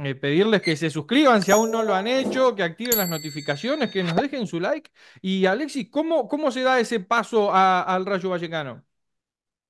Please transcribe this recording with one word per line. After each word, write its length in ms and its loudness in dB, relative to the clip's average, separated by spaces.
eh, 120 -4
pedirles 480 2
que 120 0
se 140 -2
suscriban 540 4
si 80 0
aún 200 4
no 120 0
lo 120 0
han 120 0
hecho, 480 0
que 80 -4
activen 340 -2
las 140 0
notificaciones, 800 -4
que 120 -2
nos 140 -2
dejen 300 -2
su 120 -6
like. 320 -4
Y 240 -2
Alexis, 460 -2
¿cómo, 380 0
cómo 220 -2
se 120 -4
da 180 4
ese 200 -2
paso 520 0
a, 300 4
al 240 -2
Rayo 240 -2
Vallecano? 520 -6